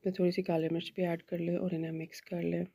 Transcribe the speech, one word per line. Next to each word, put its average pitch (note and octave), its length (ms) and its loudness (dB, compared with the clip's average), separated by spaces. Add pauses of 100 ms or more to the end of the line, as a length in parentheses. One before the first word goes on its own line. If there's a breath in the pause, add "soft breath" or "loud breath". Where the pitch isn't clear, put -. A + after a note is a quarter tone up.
उसमें F#3 120 0
थोड़ी F3+ 160 4
सी F#3 120 0
काली E3 260 2
मिर्च E3 260 -2
भी F#3 80 0
ऐड E3+ 200 0
कर F3 160 -6
लें E3+ 180 0
और F#3 180 0
इन्हें D#3+ 180 -2
मिक्स D#3+ 300 -8
कर F3 200 -4
लें। E3+ 320 0